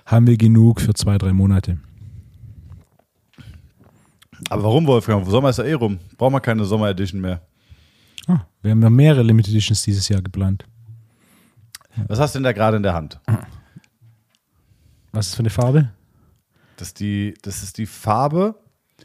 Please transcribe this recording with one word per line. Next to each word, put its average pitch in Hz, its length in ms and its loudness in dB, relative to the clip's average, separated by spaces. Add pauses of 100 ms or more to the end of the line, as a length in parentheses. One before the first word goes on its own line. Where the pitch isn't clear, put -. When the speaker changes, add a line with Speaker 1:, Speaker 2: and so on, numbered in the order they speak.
Speaker 1:
haben 117 240 4
wir 120 80 4
genug 113 440 4
für 107 140 0
zwei, 101 240 -2
drei 95 140 0
Monate. 95 460 0 (2750)
Speaker 2:
Aber 104 140 -4
warum, 131 220 2
Wolfgang? 110 400 2
Sommer 123 220 2
ist 120 80 0
ja 110 80 -4
eh 143 80 -4
rum. 110 260 -2 (200)
Brauchen 131 160 2
wir 135 60 -2
keine 110 260 -2
Sommer 107 240 -2
Edition 95 320 -6
mehr. 90 180 -6 (880)
Speaker 1:
Ah, 170 120 2 (220)
wir 107 100 -2
haben 110 100 4
ja 113 80 6
mehrere 135 320 6
Limited 113 300 4
Editions 107 300 0
dieses 98 280 -4
Jahr 101 100 0
geplant. 95 440 -4 (1400)
Speaker 2:
Was 107 140 -4
hast 147 140 0
du 139 40 -8
denn 135 60 -6
da 127 80 2
gerade 110 240 2
in 104 60 -2
der 98 100 0
Hand? 80 260 -8 (1900)
Speaker 1:
Was 107 160 -4
ist - 80 -12
für - 40 -6
eine 110 100 -2
Farbe? 131 380 0 (880)
Speaker 2:
Das 87 120 -16
ist - 120 -20
die, 101 400 -4
das 101 220 -12
ist 95 160 -16
die 107 80 -8
Farbe 147 680 -2 (500)